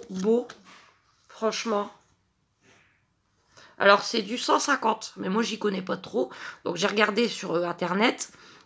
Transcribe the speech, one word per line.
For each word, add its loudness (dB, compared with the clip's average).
beau. 2
Franchement. -4
Alors, 8
c'est -4
du -6
cent 2
cinquante, -2
mais -6
moi, 2
j'y -4
connais -2
pas -4
trop. -4
Donc, -2
j'ai 0
regardé 2
sur, -6
euh, 0
Internet. 0